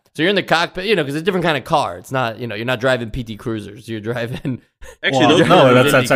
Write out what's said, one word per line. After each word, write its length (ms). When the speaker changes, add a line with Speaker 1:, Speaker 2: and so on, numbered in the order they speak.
Speaker 1:
So 80
you're 80
in 40
the 60
cockpit, 440
you 100
know, 80
'cause 100
it's 80
a 20
different 220
kind 140
of 40
car. 360
It's 120
not, 280
you 80
know, 80
you're 100
not 140
driving 320
P 120
T 140
Cruisers. 500
You're 140
driving 600
<laughs> 220
Speaker 2:
Actually, 240
Speaker 3:
Well, 100
Speaker 2:
those 100
Speaker 3:
no, 180
Speaker 1:
you're 100
Speaker 3:
that's, 160
Speaker 1:
driving 0
Speaker 3:
that's 200
Speaker 1:
Indy 40